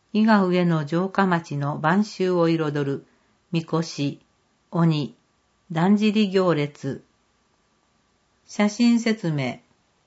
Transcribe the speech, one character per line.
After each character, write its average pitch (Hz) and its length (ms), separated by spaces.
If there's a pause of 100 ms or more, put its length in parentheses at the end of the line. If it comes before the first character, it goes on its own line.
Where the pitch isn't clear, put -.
(120)
伊 214 120
賀 214 200
上 180 220
野 160 200
城 165 220
下 196 180
町 165 300
の 143 220
晩 160 220
秋 185 280
を 175 200
彩 151 360
る 139 220 (440)
神 165 140
輿、 160 560 (500)
鬼、 160 440 (580)
だ 165 160
ん 208 80
じ 214 160
り 214 160
行 185 260
列。 143 480 (1400)
写 208 220
真 233 320
説 220 300
明。 135 300 (460)